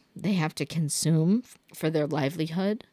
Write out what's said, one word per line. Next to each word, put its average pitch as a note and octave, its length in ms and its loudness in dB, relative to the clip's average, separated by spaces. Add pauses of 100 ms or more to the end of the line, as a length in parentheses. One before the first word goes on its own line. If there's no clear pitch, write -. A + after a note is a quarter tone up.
(160)
they G#3 180 -2
have E3 220 0
to C#3+ 100 -4
consume D#3+ 800 2
f-, - 140 -20 (160)
for - 160 -2
their D3+ 180 0
livelihood. D#3+ 840 -2